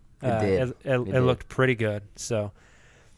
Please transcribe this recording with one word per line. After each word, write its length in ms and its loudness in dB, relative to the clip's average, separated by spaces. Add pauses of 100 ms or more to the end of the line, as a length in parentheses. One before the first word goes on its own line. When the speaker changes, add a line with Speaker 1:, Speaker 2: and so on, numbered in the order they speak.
(240)
Speaker 1:
It 40 -2
Speaker 2:
Uh, 140 0
Speaker 1:
did. 80 2
Speaker 2:
it, 200 4
it, 80 -12 (160)
Speaker 1:
It 60 2
Speaker 2:
it 120 -4
Speaker 1:
did. 100 2
Speaker 2:
looked 260 0
pretty 280 2
good. 260 -2 (140)
So, 380 -4 (640)